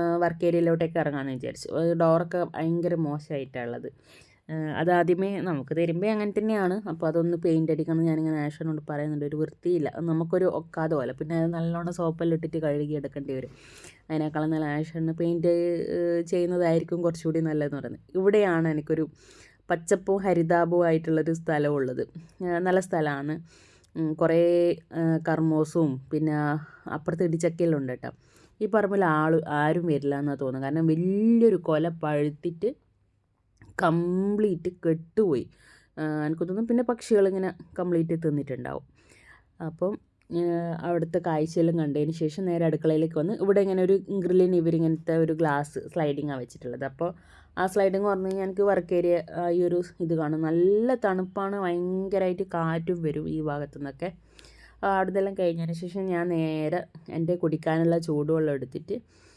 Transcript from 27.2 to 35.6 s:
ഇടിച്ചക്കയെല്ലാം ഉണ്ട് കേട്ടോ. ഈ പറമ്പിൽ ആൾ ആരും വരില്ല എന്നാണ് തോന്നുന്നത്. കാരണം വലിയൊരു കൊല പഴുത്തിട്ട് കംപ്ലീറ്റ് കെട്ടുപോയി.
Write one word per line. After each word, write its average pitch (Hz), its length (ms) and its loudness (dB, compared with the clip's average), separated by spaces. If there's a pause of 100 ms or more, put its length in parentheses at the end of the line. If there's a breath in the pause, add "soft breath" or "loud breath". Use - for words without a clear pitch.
ഇടിച്ചക്കയെല്ലാം 165 580 0
ഉണ്ട് 127 120 -6
കേട്ടോ. 123 180 -10 (500 soft breath)
ഈ 214 120 2
പറമ്പിൽ 196 320 2
ആൾ 156 280 4 (280)
ആരും 160 300 2
വരില്ല 139 280 0
എന്നാണ് 143 220 -2
തോന്നുന്നത്. 135 260 -4
കാരണം 160 200 2
വലിയൊരു 202 760 4
കൊല 160 220 2 (160)
പഴുത്തിട്ട് 151 640 -2 (1120)
കംപ്ലീറ്റ് 180 840 2 (160)
കെട്ടുപോയി. 165 600 0 (520 soft breath)